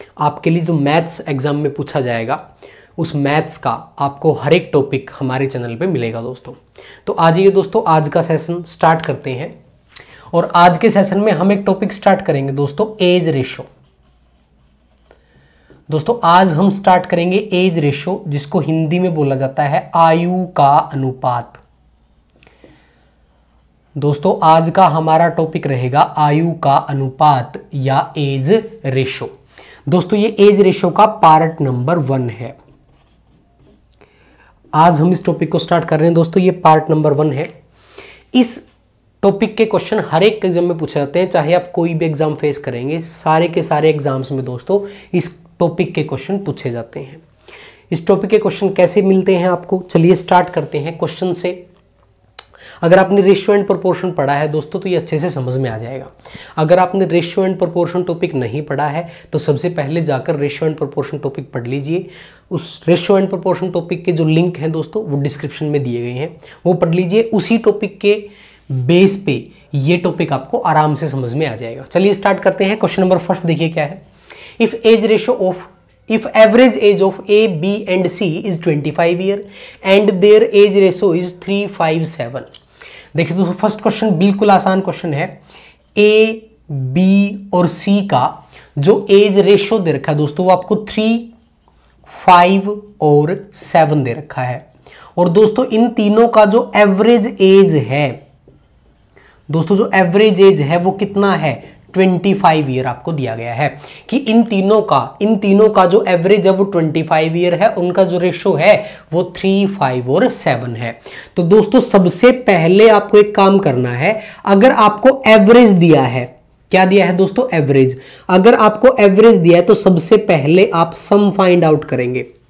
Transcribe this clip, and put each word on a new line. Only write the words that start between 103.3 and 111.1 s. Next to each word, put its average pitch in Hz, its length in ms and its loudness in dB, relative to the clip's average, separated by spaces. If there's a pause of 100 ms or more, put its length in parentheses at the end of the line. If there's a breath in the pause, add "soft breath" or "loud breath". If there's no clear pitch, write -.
गया 117 180 -8
है 143 140 -2 (420 loud breath)
कि 233 80 -2
इन 226 260 2
तीनों 202 380 2
का, 139 400 -2
इन 220 140 0
तीनों 202 340 4
का 190 160 4
जो 190 220 2
average 185 380 2
है 190 60 4
वो 190 120 0
ट्वेंटी 165 400 -2
five 160 320 -2
year 175 180 0
है, 185 160 0
उनका 180 340 0
जो 180 160 -2
रेशियो 180 340 -2
है 170 320 2 (280 loud breath)
वो 180 100 0 (140)
थ्री, 196 300 0
फ़ाइव 127 440 -4
और 214 180 2
सेवन 123 460 -4
है। 117 240 -10 (360 loud breath)